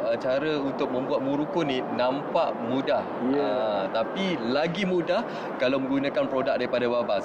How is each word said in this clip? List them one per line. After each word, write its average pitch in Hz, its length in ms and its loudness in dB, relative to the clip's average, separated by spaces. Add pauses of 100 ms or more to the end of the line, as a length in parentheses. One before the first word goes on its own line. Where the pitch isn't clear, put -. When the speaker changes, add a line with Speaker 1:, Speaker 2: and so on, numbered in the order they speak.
Speaker 1:
ah, 117 160 2
cara 143 400 0
untuk 135 320 -2
membuat 135 320 0
muruku 147 400 0
ni 131 160 0 (160)
nampak 139 560 0 (160)
mudah. 131 320 2 (320)
Speaker 2:
Ya. 143 80 2
Speaker 1:
Ah, 110 480 0
tapi 113 560 -2
lagi 165 400 0
mudah 180 400 0 (320)
kalau 131 240 2
menggunakan 135 480 0
produk 127 320 2
daripada 123 240 0
Babas. 113 400 2